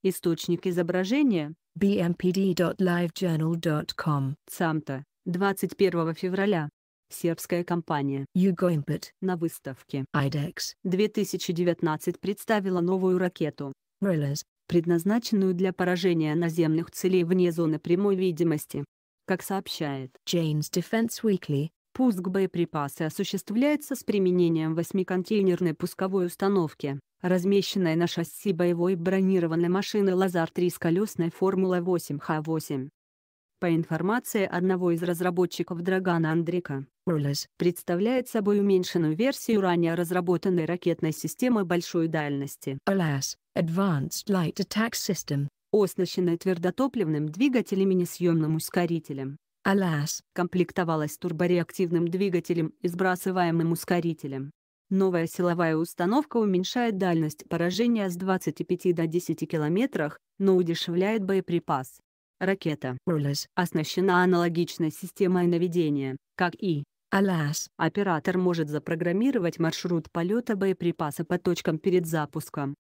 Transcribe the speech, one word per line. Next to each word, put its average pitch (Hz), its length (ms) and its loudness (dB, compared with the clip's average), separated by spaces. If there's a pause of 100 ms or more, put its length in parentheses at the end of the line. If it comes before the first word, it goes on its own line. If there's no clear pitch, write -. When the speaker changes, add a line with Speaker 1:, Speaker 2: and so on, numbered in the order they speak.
Speaker 1:
Источник 175 640 0
изображения 180 880 2 (180)
Speaker 2:
B 202 240 2
M 175 160 0
P 180 180 0
D 190 220 2
dot 170 240 0
live 175 360 0
journal 165 420 0
dot 160 420 -2
com. 143 380 0 (120)
Speaker 1:
Цамта, 151 560 -2 (220)
двадцать 190 500 -2
первого 170 380 2
февраля. 185 560 0 (440)
Сербская 170 520 -2
компания 143 600 -2 (120)
Speaker 2:
Yugo 180 360 2
Input. 151 340 -4 (140)
Speaker 1:
на 185 140 0
выставке 143 720 -6 (100)
Speaker 2:
idex. 143 680 -2
Speaker 1:
две 190 260 2
тысячи 190 420 -4
девятнадцать 170 680 -2
представила 196 580 -2
новую 185 380 2
ракету, 151 560 -4 (280)
Speaker 2:
Rulers. 151 420 0 (240)
Speaker 1:
предназначенную 185 840 2
для 185 200 0
поражения 175 640 2
наземных 165 560 2
целей 185 340 2
вне 180 260 2
зоны 160 280 0
прямой 190 360 2
видимости. 165 720 -2 (420)
Как 185 160 -2
сообщает 143 680 -6 (140)
Speaker 2:
Jane's 156 460 -2
Defense 226 500 -2
Weekly, 160 460 0 (260)
Speaker 1:
пуск 233 280 0
боеприпаса 175 840 -2
осуществляется 240 880 -2
с - 100 -14
применением 175 680 2
восьмиконтейнерной 180 1000 0
пусковой 185 540 -2
установки, 165 680 0 (240)
размещенной 180 760 2
на 170 100 2
шасси - 460 -4
боевой 175 420 2
бронированной 175 720 2
машины 190 480 2
"Лазар-три" 180 540 2
с - 100 -6
колёсной 170 500 0
формулой 185 520 2
восемь 175 380 -2
Х 156 220 -2
восемь. 151 460 -4 (720)
По 170 160 2
информации 180 680 0
одного 180 460 0
из 170 140 0
разработчиков 175 800 0
Драгана 175 500 2
Андрика, 165 560 -2 (200)
Speaker 2:
Rulers. 143 380 -2 (120)
Speaker 1:
представляет 190 720 0
собой 208 320 2
уменьшенную 180 560 2
версию 226 460 0
ранее 170 320 2
разработанной 175 720 0
ракетной 170 460 0
системы 220 520 0
большой 175 440 0
дальности. 143 720 -4 (100)
Speaker 2:
Alas, 156 460 0 (200)
Advanced 165 720 0
Light 180 280 0
Attack 214 380 -2
System. 143 540 -4 (240)
Speaker 1:
Оснащенная 180 640 2
твердотопливным 175 920 -2
двигателем 196 600 0
и - 20 2
несъёмным 165 600 2
ускорителем. 156 840 -4 (280)
Speaker 2:
Alas. 175 560 0 (120)
Speaker 1:
Комплектовалась 170 840 -2
турбореактивным 175 880 0
двигателем 175 760 0
и 185 60 -2
сбрасываемым 175 840 0
ускорителем. 156 760 -4 (400)
Новая 185 380 2
силовая 170 500 0
установка 196 600 -2
уменьшает 208 600 0
дальность 165 500 -2
поражения 190 640 0
с 175 60 -6
двадцати 185 480 -2
пяти 180 280 0
до 165 140 0
десяти 165 400 -4
километрах, 165 720 -2 (220)
но 196 160 4
удешевляет 180 680 0
боеприпас. 175 760 -2 (420)
Ракета 156 560 -2 (100)
Speaker 2:
Rulers. 143 460 -2
Speaker 1:
оснащена 180 720 2
аналогичной 170 680 2
системой 180 540 0
наведения, 165 720 0 (180)
как 175 240 0
и 160 240 -2 (300)
Speaker 2:
Alas. 175 540 0 (100)
Speaker 1:
Оператор 180 640 0
может 170 280 2
запрограммировать 170 920 0
маршрут 165 520 -2
полёта 208 440 -2
боеприпаса 175 680 -2
по 180 140 -2
точкам 175 400 0
перед 175 300 2
запуском. 151 720 -4